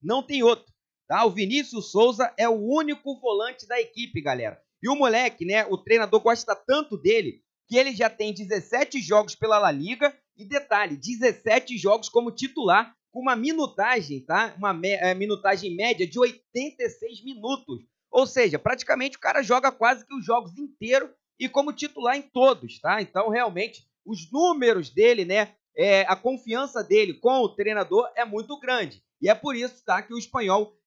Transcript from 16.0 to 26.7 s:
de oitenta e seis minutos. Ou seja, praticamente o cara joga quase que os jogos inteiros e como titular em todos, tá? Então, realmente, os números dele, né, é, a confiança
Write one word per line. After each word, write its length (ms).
de 120
oitenta 640
e 80
seis 340
minutos. 600
Ou 160
seja, 320
praticamente 580
o 40
cara 240
joga 280
quase 320
que 120
os 100
jogos 320
inteiros 540
e 80
como 240
titular 460
em 60
todos, 560
tá? 200
Então, 300
realmente, 580
os 280
números 580
dele, 340
né, 300
é, 240
a 140
confiança 680